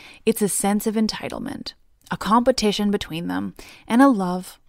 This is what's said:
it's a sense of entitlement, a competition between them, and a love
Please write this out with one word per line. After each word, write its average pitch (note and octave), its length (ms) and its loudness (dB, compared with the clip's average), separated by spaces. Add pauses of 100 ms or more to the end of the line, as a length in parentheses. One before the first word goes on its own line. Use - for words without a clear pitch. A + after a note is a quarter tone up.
(260)
it's A3 160 2
a G3+ 80 2
sense G3+ 360 0
of G#3+ 100 -2
entitlement, - 760 -4 (380)
a D#3+ 60 -4
competition G#3+ 720 2
between F3 360 -6
them, F#3 280 -6 (320)
and A#3 140 4
a C#4 80 8
love F#3 580 -2